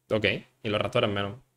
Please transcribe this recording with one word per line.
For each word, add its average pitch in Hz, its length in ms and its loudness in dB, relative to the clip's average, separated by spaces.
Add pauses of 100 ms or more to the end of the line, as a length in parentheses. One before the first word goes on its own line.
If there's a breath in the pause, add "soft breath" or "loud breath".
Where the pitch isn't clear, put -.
Ok. 107 160 2 (380)
Y 113 60 -2
los 104 120 2
raptores 110 280 0
menos. 101 280 -4 (200)